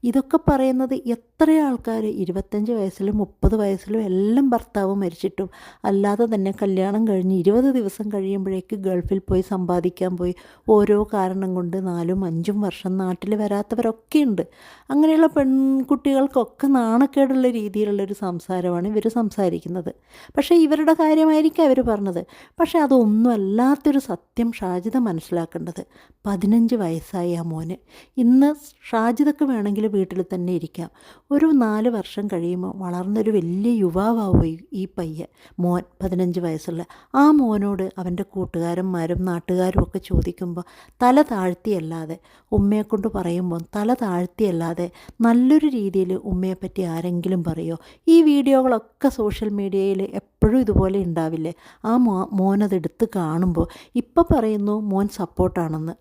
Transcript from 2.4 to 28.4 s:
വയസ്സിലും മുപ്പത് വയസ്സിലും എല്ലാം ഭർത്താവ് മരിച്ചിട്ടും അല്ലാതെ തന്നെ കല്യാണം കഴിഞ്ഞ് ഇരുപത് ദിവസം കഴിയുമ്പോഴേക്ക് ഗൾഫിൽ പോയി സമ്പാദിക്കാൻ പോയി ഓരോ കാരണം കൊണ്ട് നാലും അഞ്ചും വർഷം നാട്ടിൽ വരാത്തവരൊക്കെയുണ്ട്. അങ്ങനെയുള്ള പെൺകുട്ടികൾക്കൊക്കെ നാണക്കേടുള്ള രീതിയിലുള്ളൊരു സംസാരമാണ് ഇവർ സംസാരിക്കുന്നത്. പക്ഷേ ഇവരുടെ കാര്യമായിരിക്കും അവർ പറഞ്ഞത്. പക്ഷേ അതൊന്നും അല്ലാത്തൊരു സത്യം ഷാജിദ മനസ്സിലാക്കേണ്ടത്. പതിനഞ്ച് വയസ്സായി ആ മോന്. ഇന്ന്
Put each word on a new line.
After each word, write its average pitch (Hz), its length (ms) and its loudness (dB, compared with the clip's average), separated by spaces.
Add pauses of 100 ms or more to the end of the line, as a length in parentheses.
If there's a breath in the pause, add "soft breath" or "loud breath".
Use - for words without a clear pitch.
വയസ്സിലും 202 460 -2
മുപ്പത് - 380 0
വയസ്സിലും 208 460 -2
എല്ലാം 208 480 2
ഭർത്താവ് 202 460 -2
മരിച്ചിട്ടും 185 540 -4 (360 loud breath)
അല്ലാതെ 202 400 2
തന്നെ 196 260 -2
കല്യാണം 196 560 0
കഴിഞ്ഞ് 190 300 0
ഇരുപത് 208 340 4
ദിവസം 220 380 -4
കഴിയുമ്പോഴേക്ക് 190 680 -4
ഗൾഫിൽ 190 440 -2
പോയി 185 300 -2
സമ്പാദിക്കാൻ 180 680 -2
പോയി 180 160 -4 (340 loud breath)
ഓരോ 208 360 4
കാരണം 190 520 -2
കൊണ്ട് 180 300 -4
നാലും 180 400 -2
അഞ്ചും 170 360 -4
വർഷം 185 360 -4
നാട്ടിൽ 185 380 -4
വരാത്തവരൊക്കെയുണ്ട്. 214 1080 -2 (460 loud breath)
അങ്ങനെയുള്ള 311 380 4
പെൺകുട്ടികൾക്കൊക്കെ 269 1400 0
നാണക്കേടുള്ള 262 840 2
രീതിയിലുള്ളൊരു 208 640 -2
സംസാരമാണ് 180 720 -4
ഇവർ 214 220 -2
സംസാരിക്കുന്നത്. 185 840 -4 (420 loud breath)
പക്ഷേ 294 220 2
ഇവരുടെ 311 380 4
കാര്യമായിരിക്കും 311 720 4
അവർ 262 160 4
പറഞ്ഞത്. 202 400 -2 (360 loud breath)
പക്ഷേ 339 220 0
അതൊന്നും 240 520 4
അല്ലാത്തൊരു 247 680 2
സത്യം 233 540 -6
ഷാജിദ 180 440 -4
മനസ്സിലാക്കേണ്ടത്. 170 840 -4 (420 soft breath)
പതിനഞ്ച് 214 500 2
വയസ്സായി 175 580 -4
ആ 170 80 -4
മോന്. 165 360 -8 (400 soft breath)
ഇന്ന് 262 340 6 (340)